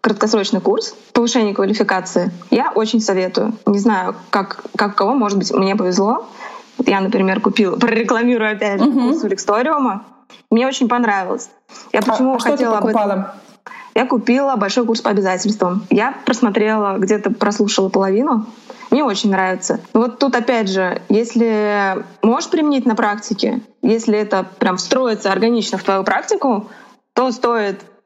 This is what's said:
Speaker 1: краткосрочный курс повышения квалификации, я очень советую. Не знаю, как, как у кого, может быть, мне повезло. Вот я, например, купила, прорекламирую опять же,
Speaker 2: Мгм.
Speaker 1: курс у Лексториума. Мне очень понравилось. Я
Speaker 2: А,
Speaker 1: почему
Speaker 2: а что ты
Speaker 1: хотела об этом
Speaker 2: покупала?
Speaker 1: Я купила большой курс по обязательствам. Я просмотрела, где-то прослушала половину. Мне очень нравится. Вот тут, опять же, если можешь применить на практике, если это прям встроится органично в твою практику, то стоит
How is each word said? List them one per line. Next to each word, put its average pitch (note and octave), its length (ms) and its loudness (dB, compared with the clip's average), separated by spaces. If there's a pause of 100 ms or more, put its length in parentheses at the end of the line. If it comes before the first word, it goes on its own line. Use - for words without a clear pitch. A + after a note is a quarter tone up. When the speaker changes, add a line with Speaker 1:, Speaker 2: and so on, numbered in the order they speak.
Speaker 1:
краткосрочный G#3+ 600 0
курс - 340 -2 (180)
повышения A3+ 420 2
квалификации, F#3+ 760 0 (200)
я C4+ 240 2
очень A3 260 2
советую. F#3+ 540 0 (120)
Не G3+ 140 2
знаю, G3 340 0 (160)
как, - 340 -4 (120)
как G#3 160 0
у - 20 -14
кого, G#3 200 2
может G#3 240 2
быть, - 140 -2
мне G3 220 2
повезло. G3+ 520 0 (500)
Вот B3+ 120 0
я, G3 120 2
например, F#3+ 400 0
купила, G3+ 360 2
прорекламирую A3+ 720 0
опять G3+ 300 -2
же, A#3+ 100 4
Speaker 2:
Мгм. B3 220 0
Speaker 1:
курс D#4+ 100 -2
у G#3+ 60 -2
Лексториума. A3 760 0 (460)
Мне A#3 160 2
очень C4 220 0
понравилось. A3 600 -2 (440)
Я G3+ 80 2
Speaker 2:
А, - 20 -2
Speaker 1:
почему B3+ 320 2
Speaker 2:
а A#3+ 60 -2
что C4 100 0
ты C#4+ 60 2
Speaker 1:
хотела A#3 220 0
об G3+ 80 0
этом A3 60 0
Speaker 2:
покупала? G3+ 420 -2 (600)
Speaker 1:
Я B3 120 2
купила B3+ 500 2
большой G#3+ 280 0
курс A3+ 160 0
по A3+ 100 0
обязательствам. F#3+ 800 0
Я A#3 280 0 (100)
просмотрела, G#3+ 720 0
где-то G3+ 320 0
прослушала G3+ 600 0
половину. G#3+ 560 0 (440)
Мне C#4+ 140 4
очень G3+ 260 0
нравится. F#3 480 0 (140)
Вот A#3 260 0
тут, - 160 2
опять A3+ 340 0
же, F#3 400 -2
если G#3 960 0 (180)
можешь C4+ 280 0
применить D4 360 2
на A3 100 2
практике, G#3+ 640 -2 (220)
если A3 360 2
это G3 260 -2 (140)
прям F3+ 180 0
встроится A3+ 540 0
органично G3+ 480 0
в F#3 60 -8
твою F#3+ 180 0
практику, G#3+ 640 0 (480)
то B3+ 160 2
стоит A3+ 520 -2 (240)